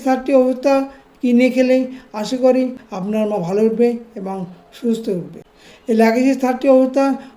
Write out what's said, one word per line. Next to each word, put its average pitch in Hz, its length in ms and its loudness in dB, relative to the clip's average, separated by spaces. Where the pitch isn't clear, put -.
থার্টি 262 300 0
ওষুধটা 262 540 2
কিনে 247 280 4
খেলে 254 360 2
আশা 214 240 -6
করি 254 400 2
আপনার 208 360 -4
মা 208 100 -4
ভালো 190 280 0
উঠবে 233 280 2
এবং 190 300 -10
সুস্থ 226 360 -4
উঠবে। 160 320 -8
এই 220 100 0
Lagasis 247 420 2
থার্টি 254 300 0
ওষুধটা 262 440 4